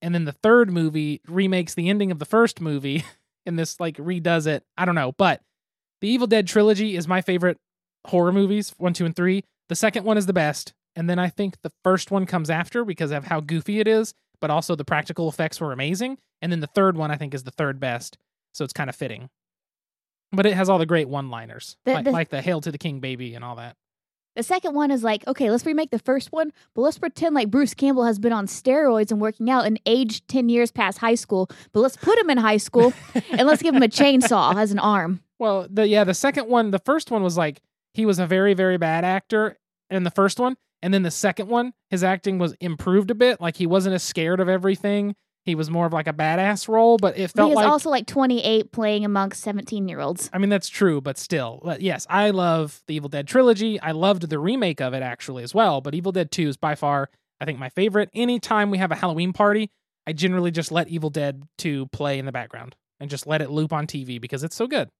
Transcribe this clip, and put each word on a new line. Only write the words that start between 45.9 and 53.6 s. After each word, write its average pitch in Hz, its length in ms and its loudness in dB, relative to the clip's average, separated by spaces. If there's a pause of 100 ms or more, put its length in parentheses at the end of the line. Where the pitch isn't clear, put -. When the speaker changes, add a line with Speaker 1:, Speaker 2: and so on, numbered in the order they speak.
Speaker 1:
like, 156 160 -2
a 156 60 -2
badass 175 560 0
role, 226 280 6
but 196 200 0
it 190 160 -2
Speaker 2:
But - 20 -8
Speaker 1:
felt 226 140 6
Speaker 2:
he 302 60 4
was 214 100 6
Speaker 1:
like 277 40 6
Speaker 2:
also, 302 200 2
like, 247 180 0
twenty-eight 233 640 0
playing 214 320 -2
amongst 196 380 -2
seventeen-year-olds. 185 920 -6
Speaker 1:
I 185 60 -6
mean, 196 120 2
that's 196 200 0
true, 165 320 2
but 135 160 -6
still. 127 480 -6
But 170 160 -6
yes, 175 280 -4
I 202 200 4
love 170 580 0
the 151 80 -6
Evil 143 140 -6
Dead 143 180 -8
trilogy. 226 540 2